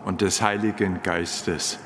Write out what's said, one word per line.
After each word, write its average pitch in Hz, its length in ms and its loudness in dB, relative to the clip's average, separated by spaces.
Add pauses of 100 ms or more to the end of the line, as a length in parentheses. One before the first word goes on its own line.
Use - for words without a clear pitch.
und 92 160 -2
des 98 220 2
Heiligen 101 600 2
Geistes. 85 800 -2